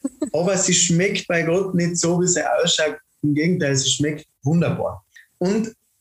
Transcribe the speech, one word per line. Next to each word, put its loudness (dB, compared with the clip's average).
<laughs> -6
Aber 0
sie 0
schmeckt 2
bei 0
Gott 0
nicht 0
so, 2
wie 2
sie 0
ausschaut. 0
Im 2
Gegenteil, 0
sie -2
schmeckt -2
wunderbar. -2
Und -2